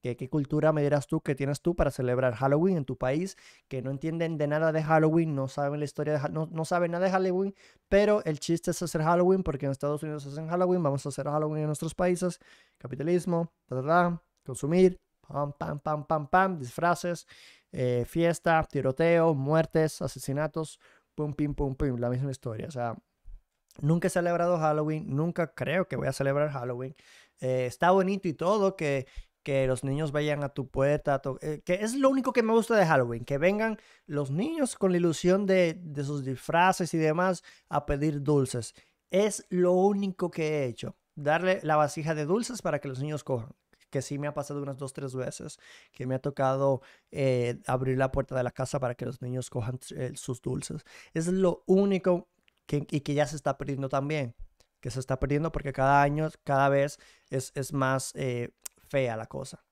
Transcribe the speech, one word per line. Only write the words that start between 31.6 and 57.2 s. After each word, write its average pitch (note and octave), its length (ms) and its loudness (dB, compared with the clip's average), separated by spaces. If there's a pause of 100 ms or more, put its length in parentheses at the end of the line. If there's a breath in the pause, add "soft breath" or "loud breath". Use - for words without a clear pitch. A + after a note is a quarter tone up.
que F3+ 100 0
es G#3+ 200 -4
lo C4+ 140 4
único C4+ 240 0
que A#3+ 100 4
me A3 100 2
gusta A3+ 220 4
de G3 100 8
Halloween, B2 400 2
que C#3 120 -2
vengan G#3 400 2 (280 soft breath)
los C#3+ 260 -4
niños C#4 440 -2
con F#3+ 160 2
la F3+ 60 2
ilusión F3 480 2
de, F3+ 360 2
de D3 220 -8
sus C#3+ 200 -4
disfraces E3 720 0
y E3+ 40 0
demás E3+ 460 2 (260 loud breath)
a C#3+ 160 -2
pedir D3 360 -2
dulces. C3+ 520 0 (360 soft breath)
Es G3 400 0
lo F3+ 240 4
único F#3+ 580 2
que D3+ 320 -2
he - 20 0
hecho, A#2+ 300 -8 (200)
darle E3 480 2
la D3+ 120 2
vasija D3+ 400 2
de D3+ 100 -4
dulces A3+ 360 -2
para D3 180 -2
que - 80 -10
los C3 120 -8
niños D3 240 -4
cojan, A#2+ 300 -6 (380)
que C3+ 100 -2
sí C#3+ 160 -8
me D3 100 -4
ha C#3+ 60 -6
pasado C#3+ 300 -6
unas C#3 140 -8
dos, C3+ 160 -10
tres C#3 220 -10
veces, - 440 -8 (320 loud breath)
que B2 160 -10
me C3 80 0
ha C3 40 -2
tocado, C3+ 600 0 (300 loud breath)
eh, B2 560 0
abrir C3 300 0
la C3 140 0
puerta C3+ 240 -4
de B2+ 80 0
la B2 80 -2
casa C3+ 280 -4
para B2 160 -4
que B2+ 100 -8
los A#2+ 160 -8
niños B2+ 300 -6
cojan, B2 280 -6 (160)
eh, B2 200 -6
sus - 260 -8
dulces. - 420 -8 (300 loud breath)
Es E3 140 -2
lo F#3 400 2
único F#3+ 640 4 (360)
que, D3 240 -2
y D3 120 -2
que D3 120 -4
ya C#3+ 140 2
se D3 80 -10
está C#3+ 220 -4
perdiendo C3+ 320 -6
también, C#3 440 -2 (460)
que C3 100 -8
se B2 100 -6
está C3 200 -4
perdiendo D3 320 0
porque C#3 220 -6
cada C#3 280 4
año, D3 280 2 (140)
cada C#3 260 2
vez C#3 280 2 (320 soft breath)